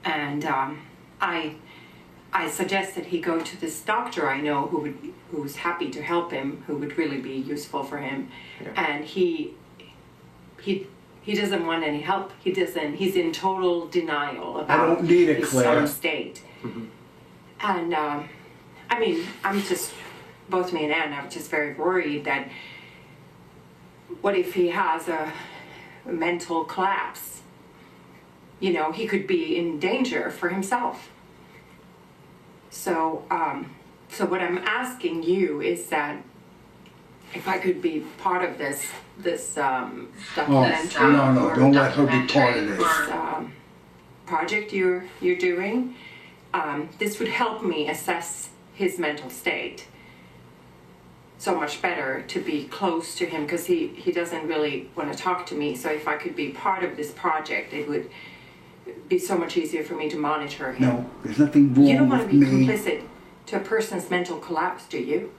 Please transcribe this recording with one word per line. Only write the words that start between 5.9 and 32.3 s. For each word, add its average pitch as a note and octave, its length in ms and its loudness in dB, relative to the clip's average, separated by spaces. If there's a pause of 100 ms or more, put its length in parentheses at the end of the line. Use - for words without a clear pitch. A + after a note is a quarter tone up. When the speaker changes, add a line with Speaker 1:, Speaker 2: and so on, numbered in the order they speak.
Speaker 1:
to D3 100 -10
help E3+ 300 -2
him, C3+ 360 -6
who D3 100 -4
would D3 200 -6
really C#3 220 -2
be B2+ 160 -8
useful C#3 480 -6
for C#3+ 160 -8
him. C3+ 300 -6 (320)
Speaker 2:
Yeah. - 140 -12
Speaker 1:
And D3+ 300 -2
he, E3+ 480 0 (1080)
he, - 260 -4 (340)
he G#3 120 -4
doesn't F#3 320 0
want E3 180 0
any D3 180 -2
help. F#3+ 380 -2
He - 120 -2
doesn't, E3 440 -2
he's F#3+ 200 0
in E3 160 2
total F3+ 560 0
denial D3+ 720 -2
Speaker 3:
I - 60 -4
Speaker 1:
about E3 340 4
Speaker 3:
don't F3+ 100 0
need E3+ 220 8
it, C#3+ 100 6
Speaker 1:
his - 100 -2
Speaker 3:
Claire. B2+ 300 6
Speaker 1:
own - 80 2
state. - 540 -4 (220)
Speaker 2:
Mm-hmm. A2+ 220 -10 (720)
Speaker 1:
And, F3 340 -2
um, D3+ 360 -2 (600)
I A#3 100 2
mean, F3+ 260 2 (180)
I'm G3 200 2
just, - 300 -4 (560)
both F3+ 220 0
me D#3 140 0
and D3 80 0
Ann D3+ 180 -2
are C#3 180 -10
just - 220 -10
very D3 220 0
worried D#3 500 0
that C#3 260 -2 (1700)
what G3+ 160 2
if F3+ 160 0
he F3 160 2
has F3 400 0
a D#3 240 -4 (720)
mental E3+ 580 -2
collapse? - 800 -4 (1160)
You F#3+ 140 2
know, D#3+ 180 0
he G#3+ 140 -4
could - 220 -2
be E3+ 300 0
in E3 220 -2
danger A#3+ 520 0
for - 180 -4
himself. A#3+ 640 -4 (1600)